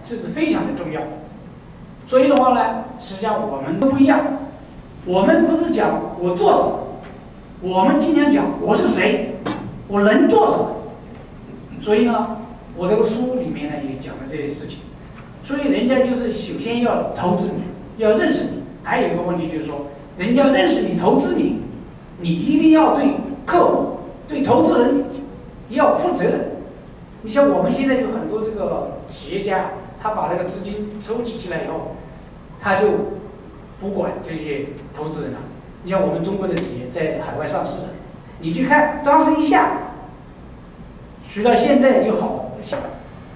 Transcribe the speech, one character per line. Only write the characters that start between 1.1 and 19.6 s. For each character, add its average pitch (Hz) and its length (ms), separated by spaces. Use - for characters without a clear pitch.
所 254 100
以 262 100
的 277 80
话 254 180
呢， - 300
实 - 180
际 196 40
上 214 140
我 - 120
们 165 180
都 254 100
不 269 100
一 269 80
样。 - 140
我 180 180
们 330 240
不 - 80
是 - 160
讲 - 300
我 175 160
做 - 200
什 - 60
么， - 180
我 185 240
们 294 160
今 320 140
天 294 180
讲 - 140
我 208 120
是 - 140
谁， - 480
我 202 140
能 214 260
做 427 200
什 - 100
么。 - 200
所 208 120
以 240 120
呢， - 320
我 175 140
这 214 80
个 220 100
书 247 280
里 170 140
面 - 200
呢 151 60
也 131 120
讲 - 160
了 - 160
这 156 60
些 143 120
事 - 180
情。 - 120
所 277 140
以 - 100
人 233 180
家 262 120
就 247 180
是 214 180
首 - 240
先 233 240
要 - 320
投 180 220
资 - 120
你， - 160
要 214 140
认 - 160
识 - 120
你。 - 180
还 - 200
有 - 60
一 - 60
个 - 60
问 175 160
题 165 160
就 156 60
是 139 80